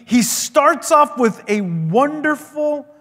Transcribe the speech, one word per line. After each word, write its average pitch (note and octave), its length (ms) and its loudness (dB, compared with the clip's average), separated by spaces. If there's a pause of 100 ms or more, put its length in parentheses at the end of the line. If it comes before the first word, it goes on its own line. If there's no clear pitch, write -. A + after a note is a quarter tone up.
he A#3+ 160 2
starts C#4+ 680 0
off D4 280 4
with A#3 300 0
a G#3 120 0
wonderful C#4+ 1300 -2 (140)